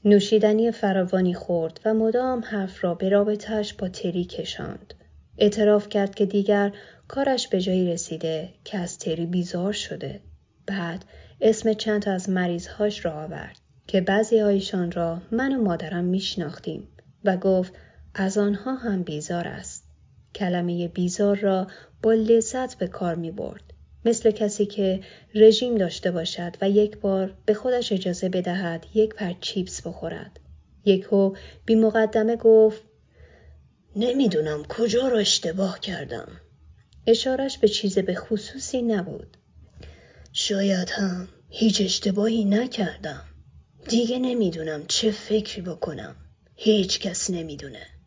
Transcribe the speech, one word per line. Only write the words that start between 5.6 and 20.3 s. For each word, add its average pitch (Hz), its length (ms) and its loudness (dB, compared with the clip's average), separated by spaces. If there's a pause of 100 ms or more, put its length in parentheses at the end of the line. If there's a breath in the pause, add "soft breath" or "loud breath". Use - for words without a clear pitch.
کرد 196 260 -2
که 202 100 2
دیگر 202 460 2 (360 loud breath)
کارش 269 400 -2
به 185 140 0
جایی 185 300 0
رسیده 165 580 -6 (140)
که - 140 -10
از 175 220 -8
تری 170 260 -4
بیزار 175 480 -2
شده. - 480 -10 (440)
بعد 180 400 -6 (360 loud breath)
اسم 220 320 2
چند 208 280 -2
تا 208 100 -2
از 185 180 -4
مریضهاش 180 760 -2
را 165 60 0
آورد 156 480 -12 (280)
که 190 140 2
بعضی‌هایشان 196 920 2
را 170 300 -4 (100)
من 262 240 0
و 247 60 0
مادرم 175 420 -2
می‌شناختیم 180 840 -4 (380)
و 185 120 2
گفت 185 360 0 (420 soft breath)
از 196 220 0
آنها 208 380 0
هم 208 280 -4
بیزار 160 440 -6
است. - 360 -14 (520)